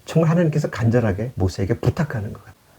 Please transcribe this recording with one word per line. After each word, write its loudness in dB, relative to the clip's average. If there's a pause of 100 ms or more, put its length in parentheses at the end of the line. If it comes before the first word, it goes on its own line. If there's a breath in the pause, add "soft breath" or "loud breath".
정말 2
하나님께서 2
간절하게 0
모세에게 0
부탁하는 -2
것 -16
같아요. -20 (240 soft breath)